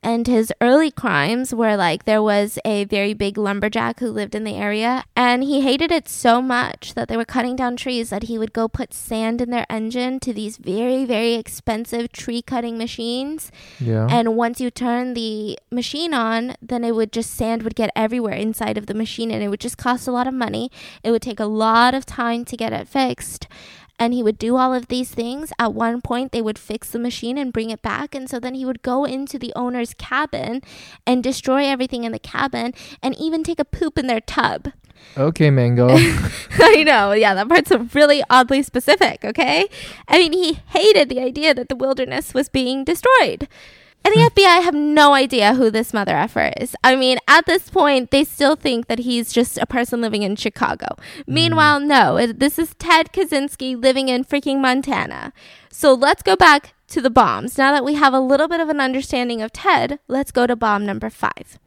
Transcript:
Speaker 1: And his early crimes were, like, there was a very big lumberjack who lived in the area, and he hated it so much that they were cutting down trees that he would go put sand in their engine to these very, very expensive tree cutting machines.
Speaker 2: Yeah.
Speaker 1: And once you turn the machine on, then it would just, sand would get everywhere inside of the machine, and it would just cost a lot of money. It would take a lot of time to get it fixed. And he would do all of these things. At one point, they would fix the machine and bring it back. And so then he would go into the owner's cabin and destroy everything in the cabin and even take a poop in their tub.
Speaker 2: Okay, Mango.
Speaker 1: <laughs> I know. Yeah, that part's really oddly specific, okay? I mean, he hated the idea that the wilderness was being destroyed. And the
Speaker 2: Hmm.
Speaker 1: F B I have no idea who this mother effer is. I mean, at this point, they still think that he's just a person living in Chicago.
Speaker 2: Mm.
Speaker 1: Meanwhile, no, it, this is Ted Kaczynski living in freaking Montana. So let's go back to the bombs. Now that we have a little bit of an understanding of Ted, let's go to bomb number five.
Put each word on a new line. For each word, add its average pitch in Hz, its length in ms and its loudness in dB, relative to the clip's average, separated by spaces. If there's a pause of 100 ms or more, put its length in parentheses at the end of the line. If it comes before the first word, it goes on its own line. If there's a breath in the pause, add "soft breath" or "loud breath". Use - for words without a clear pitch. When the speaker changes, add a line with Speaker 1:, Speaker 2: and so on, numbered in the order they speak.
Speaker 1:
And 233 240 -2
his 226 240 2 (120)
early 277 280 6
crimes 226 640 -2
were, 220 220 0
like, 175 300 -2
there 214 160 2
was 208 420 0
a 208 200 -2
very 202 280 -2
big 202 240 -4
lumberjack 214 640 -4
who 240 100 -4
lived 214 240 -6
in 214 100 -6
the 214 100 -8
area, 214 500 -2 (100)
and 247 300 2
he 285 160 0
hated 277 320 0
it 320 160 -2
so 240 320 2
much 254 540 -6
that 240 140 -6
they 226 100 -4
were 226 80 -4
cutting 247 280 -4
down 247 220 -4
trees 240 320 -6
that 202 140 -6
he 226 160 -8
would 220 160 -6
go 226 120 -2
put - 280 -8
sand 226 480 -4
in 240 80 -6
their 240 180 -4
engine 247 520 -6
to 254 120 -6
these 214 240 -8
very, 247 480 -2
very 233 300 0
expensive 233 800 -8
tree 240 280 -8
cutting 233 380 -6
machines. 240 760 -8 (260 loud breath)
Speaker 2:
Yeah. 110 320 -2
Speaker 1:
And 226 260 2
once 233 220 -2
you 254 120 -4
turn 247 420 -4
the 220 460 -8 (120)
machine 285 440 -4
on, 226 480 -2
then 240 200 -6
it 233 120 -2
would 220 180 -2
just, 226 220 -6
sand 226 280 -4
would 226 140 -6
get 220 180 -2
everywhere 220 380 -2
inside 214 460 -4
of 208 80 -12
the 202 80 -8
machine, 226 360 -6
and 214 120 -4
it 202 60 -4
would 202 120 -6
just 240 160 -10
cost 247 320 -4
a 254 40 -4
lot 247 140 -2
of 262 60 -4
money. 240 380 -4 (340 loud breath)
It 220 60 0
would 226 100 2
take 226 200 -10
a 220 40 -2
lot 226 480 2
of 269 140 -4
time 233 400 -6
to 240 100 -12
get 226 160 -6
it 220 160 -8
fixed. - 600 -4 (540 loud breath)
And 233 120 -2
he 247 80 -2
would 214 160 0
do 240 180 0
all 254 160 2
of 247 160 -6
these 254 220 -4
things. 262 480 -8
At 220 160 -2
one 226 260 -2
point, 254 320 -6
they 240 80 -4
would 214 180 -4
fix - 300 -12
the - 100 -8
machine 240 380 -6
and 269 160 -6
bring 226 160 -4
it 220 140 -10
back. 226 320 -8
And 262 160 -12
so 247 100 -8
then 254 140 -8
he 262 100 -8
would 254 160 -6
go 254 240 -2
into 269 340 -8
the 240 160 -10
owner's 247 380 -6
cabin 269 680 -6 (440 loud breath)
and 247 160 0
destroy 269 440 0
everything 262 380 -4
in 226 80 -6
the 226 60 -10
cabin 247 540 -6 (300 loud breath)
and 269 180 -4
even 320 240 -4
take 330 160 -6
a 285 60 0
poop - 320 -4
in 262 80 -4
their 226 160 -2
tub. - 460 -4 (500 soft breath)
Speaker 2:
Okay, 151 320 4
Mango. 123 380 4
Speaker 1:
<laughs> - 720 2
I 415 240 8
know. 226 300 4
Yeah, 208 220 4
that 202 160 -2
part's 330 200 4 (240)
really 294 360 6
oddly 262 320 4
specific, 285 600 0
okay? 294 460 0 (400 loud breath)
I - 100 4
mean, 339 140 4
he 339 360 0
hated 359 420 4
the 254 100 -4
idea 285 320 0
that 247 160 -4
the 262 80 -6
wilderness 262 560 -4
was 262 160 -2
being 262 360 -2
destroyed. 339 640 2 (540 soft breath)
And 403 120 4
the 440 60 8
Speaker 2:
Hmm. 466 80 8
Speaker 1:
F - 60 -2
B 392 120 8
I 349 140 8
have 339 120 2
no 294 400 6
idea 254 440 4
who 247 140 4
this 220 220 -2
mother 214 240 -2
effer 90 400 0
is. - 260 -8
I 262 140 6
mean, 254 220 2 (100)
at 320 160 6
this 339 240 0
point, 277 420 2
they 277 140 4
still 285 320 2
think 240 300 -4
that 233 140 -4
he's 240 300 -4
just 240 280 0
a - 80 -2
person 240 340 -4
living 220 220 -2
in 202 140 -4
Chicago. - 500 -4 (100)
Speaker 2:
Mm. - 300 -20
Speaker 1:
Meanwhile, 302 540 2
no, 269 360 4
it, 233 240 0
this 285 180 0
is 330 200 -2
Ted 330 340 2
Kaczynski 277 640 -4
living 262 300 2
in 254 160 0
freaking 277 380 -2
Montana. 254 720 -2 (360 loud breath)
So 294 220 4
let's 277 300 2
go 381 120 4
back 320 380 6 (160)
to 302 140 -4
the 247 80 2
bombs. 208 480 2
Now 269 140 4
that 285 120 2
we 285 80 -2
have 285 220 4
a 262 60 4
little 277 280 2
bit 339 100 -2
of 320 120 -2
an 294 100 -2
understanding 254 600 -2
of 226 100 -10
Ted, 294 460 0 (100)
let's 269 240 -4
go 247 140 2
to 240 100 0
bomb 208 300 0
number 208 240 -6
five. - 560 -6